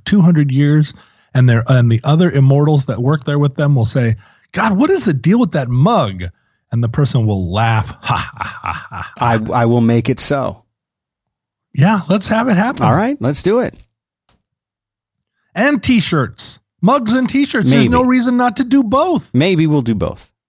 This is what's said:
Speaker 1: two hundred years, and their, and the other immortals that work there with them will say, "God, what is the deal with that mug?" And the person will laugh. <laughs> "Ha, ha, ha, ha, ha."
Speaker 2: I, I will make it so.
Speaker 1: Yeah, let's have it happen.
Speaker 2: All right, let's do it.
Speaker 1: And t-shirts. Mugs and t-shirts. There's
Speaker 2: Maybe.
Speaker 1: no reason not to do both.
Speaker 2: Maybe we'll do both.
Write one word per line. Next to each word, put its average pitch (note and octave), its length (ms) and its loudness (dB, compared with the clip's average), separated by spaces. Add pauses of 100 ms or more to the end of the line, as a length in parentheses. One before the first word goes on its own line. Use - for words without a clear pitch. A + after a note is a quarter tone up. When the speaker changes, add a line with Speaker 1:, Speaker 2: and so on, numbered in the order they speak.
Speaker 1:
two G3+ 180 2
hundred D3+ 300 4
years, D3 420 2 (400)
and B2+ 160 4
their, A#2 220 2
and A#2+ 180 4
the A2+ 140 2
other D#3+ 260 2
immortals C#3+ 580 2
that A#2+ 140 -6
work D3 220 -2
there D3 160 -2
with C#3+ 160 0
them D3 180 0
will A#2 120 0
say, A#2 320 -2 (340)
"God, G3+ 260 -2
what D4+ 120 2
is F#4 160 0
the D#3+ 80 0
deal F3 260 2
with G#3 120 0
that C3 180 -4
mug?" B2 560 0 (480)
And A#2+ 100 -2
the A#2 60 -2
person B2+ 360 -2
will F#2+ 280 -2
laugh. A2 340 0
<laughs> - 140 -16
"Ha, - 0 -
ha, - 320 -6 (100)
ha, - 300 -12
ha, - 160 -14
ha." - 220 -14 (100)
Speaker 2:
I, A#2 400 -2
I A#2 60 0
will A#2+ 140 2
make A#2 280 0
it B2 100 -2
so. B2 460 -6 (1080)
Speaker 1:
Yeah, F#3 360 2
let's G3 180 -2
have A3+ 220 -2
it F#3 80 2
happen. A3 280 -2
Speaker 2:
All A2 80 2
right, A#3 280 0
let's C#3+ 220 -4
do G#3+ 160 0
it. - 160 -6 (1800)
Speaker 1:
And A#3+ 280 0
t-shirts. - 760 -2 (220)
Mugs A#3 320 2
and C4 160 0
t-shirts. B3+ 400 0
There's - 140 4
Speaker 2:
Maybe. A#3 60 2
Speaker 1:
no B3 140 2
reason B3 340 0
not B3 200 0
to C4+ 60 -2
do C4 200 2
both. C4 500 -2
Speaker 2:
Maybe D#3 340 2
we'll D3 140 0
do A#2 140 -2
both. - 340 -6 (200)